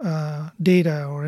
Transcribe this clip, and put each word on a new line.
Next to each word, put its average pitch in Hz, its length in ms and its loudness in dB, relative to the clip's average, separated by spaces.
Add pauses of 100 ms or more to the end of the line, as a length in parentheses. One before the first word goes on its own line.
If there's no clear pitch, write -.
uh, 156 580 -4
data 165 540 4
or 143 160 -6